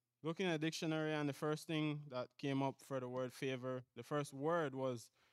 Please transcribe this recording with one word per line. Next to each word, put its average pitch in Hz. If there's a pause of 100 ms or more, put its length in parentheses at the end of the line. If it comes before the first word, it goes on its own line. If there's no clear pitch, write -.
(240)
looking 170
at 160
the 156
dictionary, 156
and 151
the 139
first 156
thing 151 (100)
that 123 (100)
came 139
up 135
for 135
the 127
word 127
favor, 127 (120)
the 120
first 147
word 147
was 131 (240)